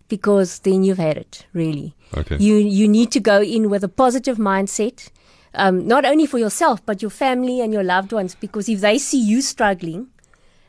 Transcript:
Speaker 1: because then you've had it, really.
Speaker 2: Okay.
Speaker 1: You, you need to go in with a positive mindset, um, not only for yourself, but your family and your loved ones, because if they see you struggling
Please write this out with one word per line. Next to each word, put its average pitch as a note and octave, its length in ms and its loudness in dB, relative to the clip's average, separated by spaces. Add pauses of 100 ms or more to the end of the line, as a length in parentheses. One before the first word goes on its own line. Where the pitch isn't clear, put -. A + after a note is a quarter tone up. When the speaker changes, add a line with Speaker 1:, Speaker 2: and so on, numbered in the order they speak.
Speaker 1:
because G3+ 520 0
then F#3+ 240 2
you've F#3+ 140 0
had D#3 180 0
it, - 360 -16
really. D#3 420 -4 (220)
Speaker 2:
Okay. - 220 -4
Speaker 1:
You, G#3 180 4
you G#3 320 2
need A3+ 240 4
to C4 80 0
go G3+ 220 4
in G#3+ 280 0
with G3+ 140 -2
a F#3+ 40 -4
positive B3+ 500 0
mindset, G3+ 720 -2 (440)
um, F#3 320 0
not C4+ 180 2
only D4 220 4
for C4 120 -4
yourself, A3+ 480 0
but G#3 160 -6
your G#3+ 80 -6
family B3+ 500 -2
and A3 120 -2
your G#3 120 -2
loved F#3+ 280 -2
ones, F#3+ 220 -4
because G#3 340 -8
if G#3+ 120 -2
they G#3+ 180 2
see C#4 220 -2
you A3 220 2
struggling G3 680 -4 (600)